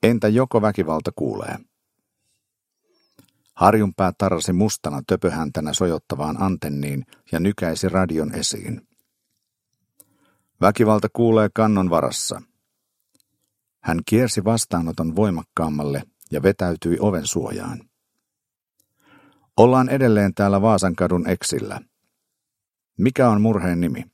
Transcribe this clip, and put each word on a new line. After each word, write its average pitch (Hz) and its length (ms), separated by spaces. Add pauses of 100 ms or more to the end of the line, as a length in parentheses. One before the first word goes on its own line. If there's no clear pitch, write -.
Entä 110 240
joko 117 340
väkivalta 82 540
kuulee? - 420 (2000)
Harjunpää 98 600
tarrasi 90 360
mustana 90 540
töpöhäntänä 80 680
sojottavaan 78 680
antenniin 71 640 (260)
ja - 80
nykäisi 90 500
radion 80 460
esiin. - 520 (1700)
"Väkivalta 107 520
kuulee 110 400
kannon 104 360
varassa." - 520 (1400)
Hän 85 220
kiersi 110 380
vastaanoton 82 720
voimakkaammalle 80 880 (280)
ja 73 120
vetäytyi 87 560
oven 92 280
suojaan. - 540 (1800)
"Ollaan 127 320
edelleen 110 440
täällä 98 280
Vaasankadun 90 680
eksillä. - 500 (1160)
Mikä 123 320
on 104 120
murheen 90 400
nimi?" 76 220 (100)